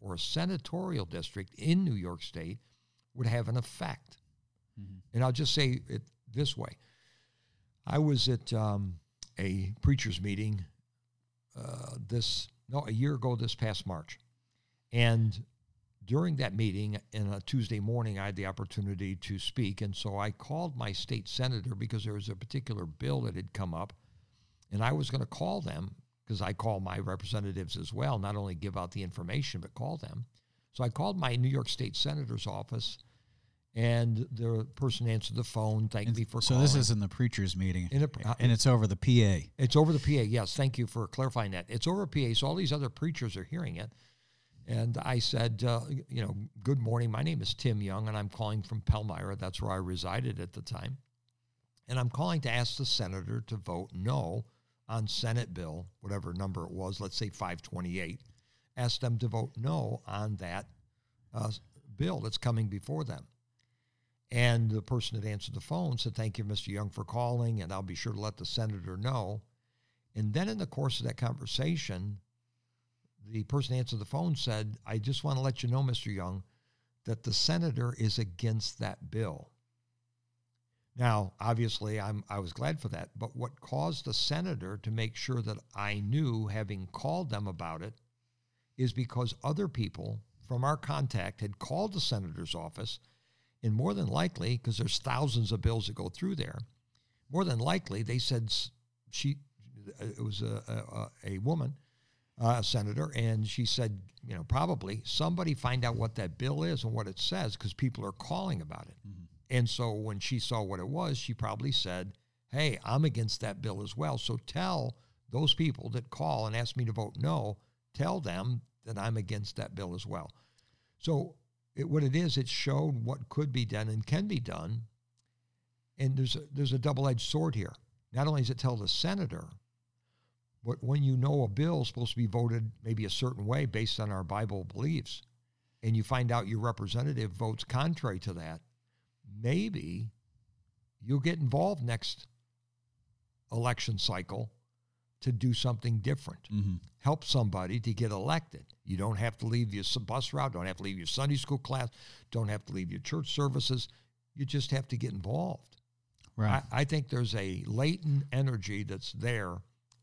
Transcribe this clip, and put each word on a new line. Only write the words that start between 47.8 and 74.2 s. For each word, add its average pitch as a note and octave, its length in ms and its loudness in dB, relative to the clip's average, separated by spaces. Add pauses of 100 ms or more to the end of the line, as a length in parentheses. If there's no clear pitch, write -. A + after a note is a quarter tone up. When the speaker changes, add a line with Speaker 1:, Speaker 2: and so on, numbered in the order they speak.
Speaker 1:
Young, G2+ 260 -2
and G#2+ 100 -2
I'm G#2 120 -2
calling G#2+ 340 -2
from A2 180 -4
Palmyra." G2 540 0
That's F#2 260 -6
where G#2 100 0
I F#2 60 0
resided F#2 640 -2
at F2+ 140 -8
the - 100 -10
time. A#2+ 340 -8 (920)
"And B2+ 120 -2
I'm B2 100 0
calling E3 320 0
to C3 100 -2
ask A#2+ 260 0
the C3+ 80 -4
senator F#2+ 560 -2
to A2 160 -6
vote F2+ 360 -6
no G#2+ 520 -2 (440)
on A2+ 180 -2
Senate A2+ 460 -2
bill," E2+ 340 -8 (120)
whatever G2 340 -4
number F#2+ 320 -4
it - 60 -10
was, F#2 280 -4
let's G2 160 -6
say G#2+ 140 -2
five F2+ 320 -6
twenty-eight. F2+ 600 -6 (540)
"Ask A#2+ 260 0
them A#2 180 2
to A#2+ 80 0
vote A2+ 280 -2
no B2 520 -2
on G#2 300 -2
that, F#2 300 -6 (640)
uh, G#2+ 180 -2
s-, G#2+ 120 -6 (340)
bill E3 260 0
that's A2 180 -4
coming A2+ 300 2
before C#3+ 340 -4
them." A2+ 240 -8 (1040)
And A#2+ 400 6
the G#2+ 120 2
person A#2 360 0
that G#2 80 -4
answered G#2 280 -6
the F#2+ 80 -6
phone D#3 360 0
said, A2 160 -2
"Thank A2 240 -2
you, A2 60 -2
Mister G2+ 260 -2
Young, G2+ 200 -4
for G#2 160 -8
calling, A#2+ 560 2
and E2+ 100 -6
I'll F#2+ 100 -2
be F#2 140 -6
sure A#2 160 -4
to G2+ 80 -6
let G#2+ 160 -4
the - 100 -10
senator F#2+ 520 -4
know." G#2+ 440 -2 (720)
And G#2+ 200 2
then F#3+ 160 2
in A3 80 -4
the F3+ 100 -2
course - 320 -2
of A#2+ 60 -4
that A#2 100 -2
conversation, A#2+ 1040 -2 (1120)
the A2 140 -2
person C3+ 320 0
answered A#2+ 240 -2
the G#2 60 -6
phone D#3+ 300 0